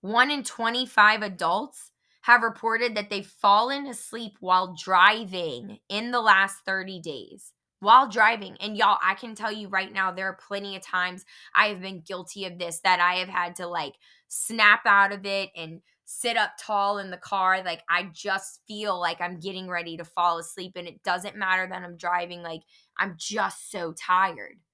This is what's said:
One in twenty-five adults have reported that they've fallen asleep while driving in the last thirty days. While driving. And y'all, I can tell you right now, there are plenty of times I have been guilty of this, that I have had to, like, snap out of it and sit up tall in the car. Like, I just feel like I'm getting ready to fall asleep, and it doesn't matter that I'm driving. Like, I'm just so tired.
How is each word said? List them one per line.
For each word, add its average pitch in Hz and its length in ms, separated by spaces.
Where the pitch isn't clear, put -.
One 233 320
in 277 100
twenty-five 226 800
adults 190 680
have 240 200
reported 226 540
that 202 140
they've 196 160
fallen 240 600
asleep 233 520
while 185 380
driving 180 1000
in 214 220
the 247 100
last 196 360
thirty 190 340
days. 143 520
While 233 300
driving. 214 520
And 214 160
y'all, 208 260
I 190 120
can 220 200
tell 214 160
you 214 180
right 190 240
now, 190 200
there 190 160
are 185 180
plenty 202 300
of 190 60
times 180 420
I 208 120
have 202 140
been 190 200
guilty 185 440
of 175 120
this, 170 280
that 180 160
I 180 160
have 185 120
had 180 280
to, 180 100
like, 165 280
snap 220 580
out 202 240
of 202 160
it 196 300
and 165 240
sit - 320
up 214 240
tall 202 380
in 196 120
the 180 60
car. 185 480
Like, 170 260
I 180 220
just - 560
feel 208 320
like 175 200
I'm 175 200
getting 185 280
ready 170 280
to 165 80
fall 170 340
asleep, 180 380
and 175 100
it - 160
doesn't 180 320
matter 185 340
that 185 140
I'm 175 140
driving. 175 460
Like, 165 200
I'm 185 200
just - 540
so 170 200
tired. 185 680